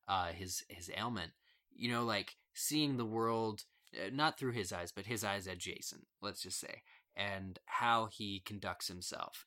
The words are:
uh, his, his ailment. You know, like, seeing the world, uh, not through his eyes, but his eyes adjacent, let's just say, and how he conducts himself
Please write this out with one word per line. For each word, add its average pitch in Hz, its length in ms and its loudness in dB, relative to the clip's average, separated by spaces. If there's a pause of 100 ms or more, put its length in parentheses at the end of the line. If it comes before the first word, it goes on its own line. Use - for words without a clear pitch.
uh, 90 200 4
his, 87 400 -4
his 87 280 -12
ailment. 104 360 -2 (380)
You 120 200 0
know, 120 140 4
like, 104 320 0 (180)
seeing 147 420 4
the 120 80 2
world, 113 600 2 (300)
uh, 98 160 -2
not 151 280 4
through 127 140 0
his 104 200 0
eyes, 87 180 -4
but 98 140 -8
his 107 180 -2
eyes 98 240 0
adjacent, 90 600 -6 (160)
let's 98 200 -4
just 92 160 -4
say, - 220 -8 (340)
and 95 520 -2
how 117 440 4
he 98 360 -4
conducts 98 420 -4
himself - 580 -6